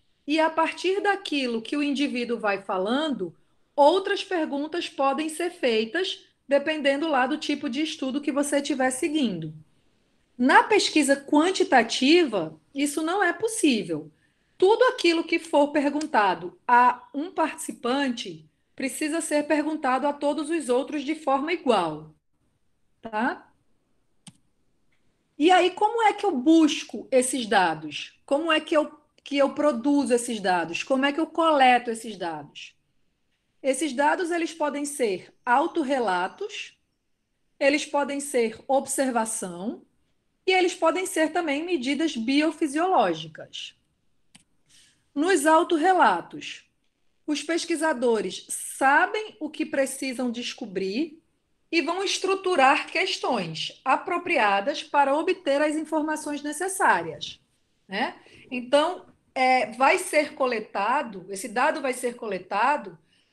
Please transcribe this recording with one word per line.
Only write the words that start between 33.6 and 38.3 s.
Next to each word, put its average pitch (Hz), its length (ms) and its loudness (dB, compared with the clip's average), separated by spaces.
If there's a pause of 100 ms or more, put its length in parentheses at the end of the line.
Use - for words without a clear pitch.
Esses 277 300 0
dados, 311 380 0
eles 339 220 -2
podem 294 300 -4
ser 233 500 -4 (120)
autorrelatos, 247 1300 -2 (800)
eles 294 280 2
podem 285 340 -2
ser 233 480 -2